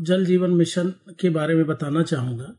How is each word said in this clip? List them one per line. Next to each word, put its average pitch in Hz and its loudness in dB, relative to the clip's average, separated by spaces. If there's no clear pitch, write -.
जल 185 0
जीवन 180 2
मिशन 175 2
के 180 -2
बारे 156 0
में 160 4
बताना 151 -2
चाहूंगा। 127 -6